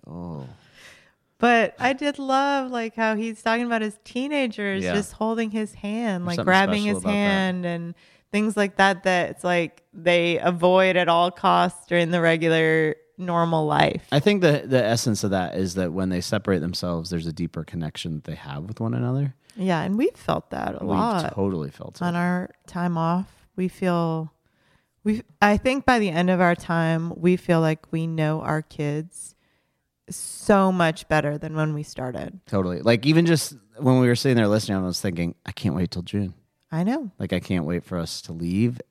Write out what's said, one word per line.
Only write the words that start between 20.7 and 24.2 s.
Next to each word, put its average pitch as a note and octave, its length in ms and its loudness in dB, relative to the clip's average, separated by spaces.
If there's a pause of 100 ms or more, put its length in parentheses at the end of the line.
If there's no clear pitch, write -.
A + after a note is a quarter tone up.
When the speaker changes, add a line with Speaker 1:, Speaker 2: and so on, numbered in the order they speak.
Speaker 2:
a - 100 -12
Speaker 1:
We've - 40 -4
Speaker 2:
lot G3 460 -2
Speaker 1:
totally F#2+ 360 -2
felt - 260 -16
it. - 40 -8
Speaker 2:
on F3 140 -2
our F3+ 340 -2 (180)
time F3 300 -2
off. E3+ 300 0 (280)
We F#3 140 -2
feel, E3 640 -2 (720)